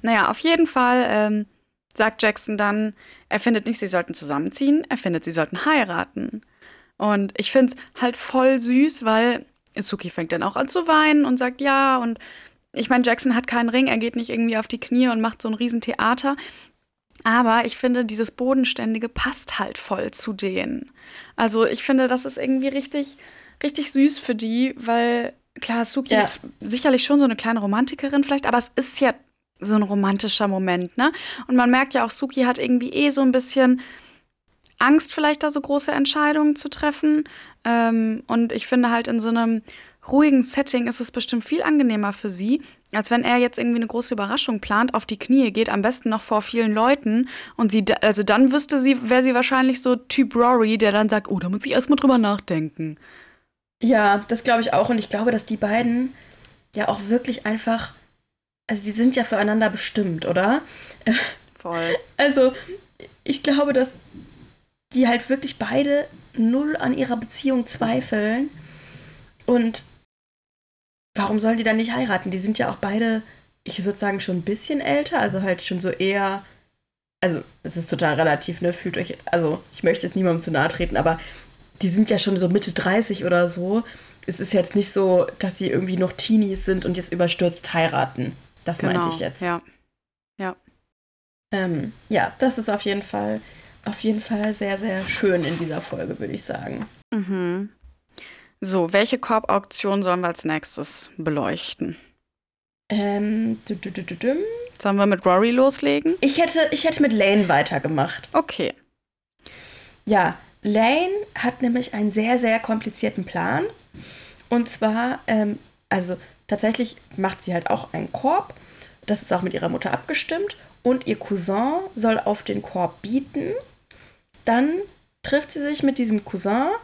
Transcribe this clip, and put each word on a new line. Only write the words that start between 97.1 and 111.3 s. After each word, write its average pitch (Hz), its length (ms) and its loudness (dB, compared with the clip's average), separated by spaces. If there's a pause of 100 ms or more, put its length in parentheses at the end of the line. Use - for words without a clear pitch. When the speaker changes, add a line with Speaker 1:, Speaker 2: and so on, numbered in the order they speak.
Speaker 1:
Mhm. 190 560 -4 (920)
So, 185 320 -2
welche 220 280 2
Korb-Auktion 202 840 -2
sollen 180 180 0
wir 175 60 -2
als 170 160 -2
nächstes - 720 -2
beleuchten? 156 800 -4 (920)
Speaker 2:
Ähm, 208 760 0
du, 208 100 -6
du, 190 160 -10
du, 185 120 -8
du, 175 120 -10
dum. 254 220 -2 (440)
Speaker 1:
Sollen 202 160 0
wir 202 80 4
mit 196 200 0
Rory 196 260 4
loslegen? 285 720 2
Speaker 2:
Ich 277 200 2
hätte, 330 180 0 (120)
ich 302 120 -2
hätte 320 180 0
mit 269 120 4
Lane 202 340 4
weitergemacht. 147 840 0
Speaker 1:
Okay. - 400 -2 (1300)
Speaker 2:
Ja, 185 320 2 (260)
Lane 240 480 2 (240)